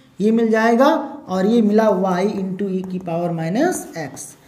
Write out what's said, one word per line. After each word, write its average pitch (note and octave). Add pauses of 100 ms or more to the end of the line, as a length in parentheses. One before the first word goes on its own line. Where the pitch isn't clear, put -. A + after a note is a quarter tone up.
(200)
ये G#3
मिल A3+
जाएगा A#3 (400)
और F#3
ये A#3
मिला G#3+ (140)
y F#3
into F#3+
e F#3
की F#3
पावर E3+
माइनस F#3+ (100)
एक्स। D3 (200)